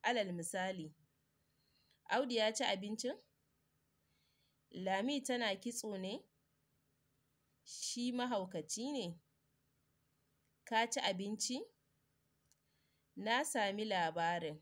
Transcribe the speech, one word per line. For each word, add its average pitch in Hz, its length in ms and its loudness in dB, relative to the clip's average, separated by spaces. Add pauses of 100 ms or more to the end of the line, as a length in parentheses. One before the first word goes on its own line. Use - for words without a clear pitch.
Alal 214 300 2
misali, 175 600 -4 (1120)
Audu 247 260 2
ya 220 180 4
ci 240 120 -2
abincin? 214 500 -2 (1600)
Lami 196 500 2
tana 240 360 0
kitso 214 420 -6
ne? 196 260 -4 (1400)
Shi - 480 -4
mahaukaci 226 800 -2
ne? 175 280 -2 (1400)
Ka 226 220 4
ci 247 140 -2
abinci? 208 600 -2 (1600)
Na 226 280 2
sami 214 400 2
labarin. 170 760 2